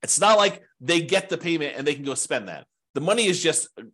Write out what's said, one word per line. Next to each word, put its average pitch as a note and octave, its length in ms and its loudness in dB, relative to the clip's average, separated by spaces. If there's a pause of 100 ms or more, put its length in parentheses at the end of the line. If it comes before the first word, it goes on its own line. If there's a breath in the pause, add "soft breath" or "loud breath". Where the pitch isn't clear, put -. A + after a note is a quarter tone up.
It's - 180 0
not G#3 180 6
like G3+ 240 2 (180)
they E3+ 220 2
get F#3 260 0
the F3 80 -4
payment D#3+ 400 -4
and C3+ 100 -4
they D3 80 0
can C#3 100 -12
go C3+ 100 -4
spend A#2 340 -4
that. D#2 180 -14 (280)
The C#3 80 -4
money G#3+ 240 2
is F3 160 0
just, - 260 0 (100)
uh, G#2 40 -16 (120)